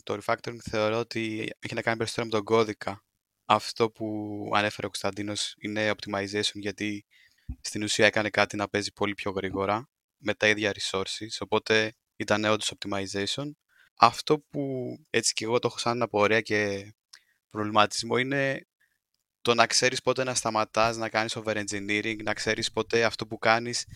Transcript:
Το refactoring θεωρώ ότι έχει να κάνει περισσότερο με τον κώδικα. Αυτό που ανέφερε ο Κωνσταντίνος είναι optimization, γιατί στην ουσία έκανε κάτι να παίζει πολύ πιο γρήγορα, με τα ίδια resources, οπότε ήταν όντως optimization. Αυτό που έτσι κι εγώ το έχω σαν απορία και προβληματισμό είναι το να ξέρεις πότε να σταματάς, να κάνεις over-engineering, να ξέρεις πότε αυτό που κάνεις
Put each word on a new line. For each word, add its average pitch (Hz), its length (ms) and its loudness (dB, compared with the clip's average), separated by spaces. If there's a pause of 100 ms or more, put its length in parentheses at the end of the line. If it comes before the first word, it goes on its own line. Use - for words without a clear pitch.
Το 104 180 -4
refactoring 117 400 -4
θεωρώ 110 380 0
ότι 113 500 -4 (100)
έχει - 140 -10
να 117 80 -4
κάνει 113 160 0
περισσότερο 117 300 -2
με 110 40 -10
τον 110 120 2
κώδικα. 107 600 0 (420)
Αυτό 110 440 2
που - 160 -8 (480)
ανέφερε 104 340 0
ο - 20 -10
Κωνσταντίνος 104 720 -6
είναι 107 320 -2
optimization, 101 640 -2
γιατί 104 520 -6 (560)
στην - 220 -6
ουσία 107 220 4
έκανε 107 240 4
κάτι 104 260 2
να 101 120 0
παίζει 104 260 -2
πολύ 104 200 -2
πιο - 180 -6
γρήγορα, 98 580 -2 (280)
με 104 160 -2
τα 107 140 4
ίδια 104 240 4
resources, - 680 -4
οπότε 110 540 2 (220)
ήταν 107 280 0
όντως 107 340 0
optimization. 98 760 -4 (440)
Αυτό 117 440 4
που 135 480 -6 (220)
έτσι - 240 0
κι - 100 -4
εγώ 117 160 2
το 120 80 0
έχω - 100 -6
σαν 120 240 0
απορία 107 400 4
και 104 520 -2 (560)
προβληματισμό 107 680 2
είναι 135 500 -2 (720)
το 120 120 4
να 117 140 6
ξέρεις 127 340 2
πότε 127 220 0
να 127 100 -2
σταματάς, 110 640 0
να 113 120 -6
κάνεις 113 280 -2
over-engineering, 104 840 -2
να 107 100 -2
ξέρεις 110 380 -2
πότε 113 320 0
αυτό 110 240 -2
που 110 100 -8
κάνεις 117 580 2